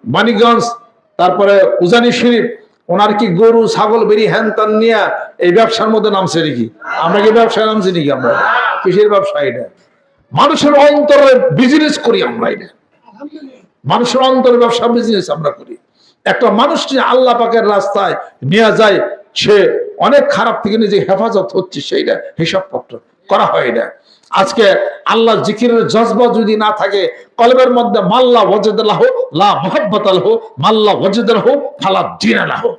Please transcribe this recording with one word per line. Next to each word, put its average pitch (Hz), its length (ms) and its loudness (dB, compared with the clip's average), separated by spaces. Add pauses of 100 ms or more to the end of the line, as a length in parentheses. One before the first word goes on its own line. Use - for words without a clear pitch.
(140)
মানিকগঞ্জ, 226 480 2 (580)
তারপরে 196 340 2 (300)
উজানি 233 280 2
শরীফ, 240 340 0 (420)
ওনার 208 300 0
কি 226 80 0 (140)
গরু, 226 220 4 (120)
ছাগল, 214 340 0
বেরি, 214 180 2
হ্যান 214 240 -2
ত্যান 214 200 -2 (120)
নিয়ে 226 180 2 (380)
এই 175 140 0
ব্যবসার 220 420 0
মধ্যে 208 160 0
নামছে 185 360 -2
নাকি? 120 200 -4 (380)
আমরা 190 200 0
কি 220 140 6
ব্যবসায় 226 280 2
নামছি 214 260 0
নাকি? 151 240 -2
আমরা 123 160 -2 (500)
কিসের 202 320 2
ব্যবসা 196 260 -2
এটা? 127 240 -4 (680)
মানুষের 294 420 0 (120)
অন্তরে 294 440 4 (280)
বিজনেস 285 400 2
করি 208 240 -2
আমরা, 117 320 -6
এটা - 140 -16 (1160)
মানুষের 240 360 0
অন্তরে 254 380 2
ব্যবসা, 233 300 0
বিজনেস 214 420 -2
আমরা 147 200 -4
করি। - 260 -18 (480)
একটা - 220 0 (140)
মানুষ 294 200 0 (120)
নিয়ে 247 200 0
আল্লাহ 254 260 2
পাকের 226 260 0 (100)
রাস্তায় 196 400 -2 (360)
নিয়ে 214 200 4 (100)
যায়, 202 180 4 (360)
সে 208 220 2 (420)
অনেক 247 320 2
খারাপ 220 320 -2
থেকে 202 160 -2
নিজে 202 200 0 (100)
হেফাজত 190 480 -2
হচ্ছে, 180 240 -6
সেইটা - 340 -4 (240)
হিসাবপত্র 160 540 -6 (360)
করা 202 180 2
হয়। 151 240 -2
এটা - 200 -4 (400)
আজকে 190 340 0 (420)
আল্লাহ 226 360 0
জিকিরের 233 400 0 (100)
জজবা 226 340 2 (120)
যদি 214 180 0
না 214 140 0 (100)
থাকে, 202 220 -2 (340)
কলবের 254 340 4
মধ্যে 220 300 0 (120)
মাল্লা 240 280 4
ওয়াজেদ 202 400 0 (100)
লাহু 196 160 2 (340)
লা 208 80 4 (160)
মুহাব্বাত 196 420 -2 (100)
লাহু, 190 140 0 (280)
মাল্লা 208 340 0
ওয়াজেদ 190 380 -2
লাহু 220 200 2 (320)
ফালা 190 200 -2 (180)
দীন 220 180 0 (140)
লাহু। 226 160 -4 (100)